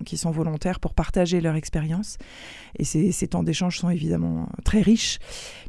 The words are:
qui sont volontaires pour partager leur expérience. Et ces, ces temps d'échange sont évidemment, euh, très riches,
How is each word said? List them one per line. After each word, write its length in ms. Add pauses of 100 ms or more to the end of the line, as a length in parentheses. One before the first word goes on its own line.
qui 120
sont 140
volontaires 480
pour 140
partager 480
leur 140
expérience. 640 (600)
Et 80
ces, 260
ces 160
temps 160
d'échange 360
sont 100
évidemment, 540
euh, 200
très 180
riches, 380 (500)